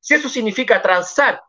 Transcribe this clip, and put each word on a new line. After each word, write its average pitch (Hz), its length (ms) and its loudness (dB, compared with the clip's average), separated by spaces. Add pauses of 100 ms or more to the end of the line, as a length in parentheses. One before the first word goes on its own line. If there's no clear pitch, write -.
Si - 140 0
eso 294 140 -2
significa 226 540 0
transar 185 680 0